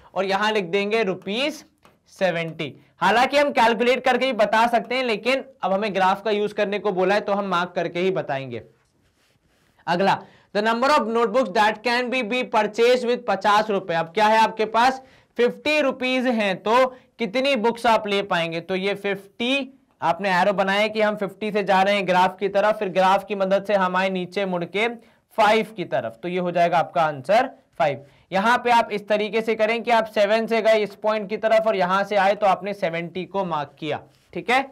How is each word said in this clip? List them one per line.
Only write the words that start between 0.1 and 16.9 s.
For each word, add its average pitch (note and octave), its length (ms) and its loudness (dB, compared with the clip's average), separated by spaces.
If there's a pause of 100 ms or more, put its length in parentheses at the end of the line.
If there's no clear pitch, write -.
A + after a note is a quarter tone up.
और F#3+ 120 -2
यहाँ G3 260 -2
लिख G#3+ 160 -2
देंगे G3+ 360 0
रुपीज G3+ 600 -6 (500)
सेवेंटी। E3 600 -4 (240)
हालांकि A#3+ 400 2
हम C#4+ 140 2
कैलकुलेट A#3+ 540 2
करके B3+ 200 2
ही C4 80 0
बता A3 340 2
सकते A#3 280 -2
हैं, C4 80 -2
लेकिन A#3+ 400 -2 (200)
अब F#3 100 0
हमें G3+ 220 -2
ग्राफ G3 280 2
का A3+ 80 0
यूज़ G#3 220 -2
करने G3+ 260 -2
को G#3 120 -2
बोला F#3 240 0
है A3 60 0
तो G#3+ 120 -4
हम G3+ 140 -4
मार्क F3+ 280 -2
करके E3+ 240 -4
ही F#3 140 0
बताएंगे। C3+ 480 -6 (1300)
अगला, F3 300 2 (380)
the G#3 80 0
number A#3 260 0
of C#4 200 4
notebooks A3+ 440 0
that G#3+ 300 2
can B3 260 -2
be, B3+ 160 -2
be B3 240 -4
purchased A#3 560 2
with A#3+ 220 -2
पचास G#3 420 0
रुपए। F#3+ 260 -2
अब E3 180 -4
क्या G#3+ 140 2
है A3 120 4
आपके A3 280 2
पास? B3 340 0 (360)
फिफ्टी C4+ 440 0
रुपीज B3+ 460 -2
हैं, G#3+ 300 0
तो A#3+ 280 4 (340)